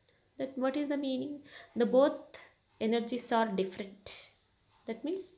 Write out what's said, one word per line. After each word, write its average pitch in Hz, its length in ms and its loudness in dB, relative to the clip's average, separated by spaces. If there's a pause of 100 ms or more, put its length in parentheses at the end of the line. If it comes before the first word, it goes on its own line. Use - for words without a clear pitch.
(380)
That 269 180 -6
what 262 220 0
is 285 120 0
the 285 80 0
meaning? 277 440 -4 (340)
The 233 100 4
both 262 520 4 (420)
energies 233 520 0
are 226 160 4
different. 196 680 -4 (760)
That 226 160 -8
means 370 340 -6